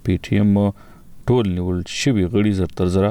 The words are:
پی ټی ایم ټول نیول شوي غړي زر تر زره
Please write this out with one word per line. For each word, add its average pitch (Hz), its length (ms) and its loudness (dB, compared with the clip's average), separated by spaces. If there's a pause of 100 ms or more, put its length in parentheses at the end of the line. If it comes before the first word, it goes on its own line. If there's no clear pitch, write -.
پی 92 120 0
ټی - 240 -2
ایم 104 120 4 (760)
ټول 123 220 2
نیول 90 380 -2
شوي 107 400 0
غړي 101 340 0
زر 87 160 -2
تر 90 200 0
زره 98 140 2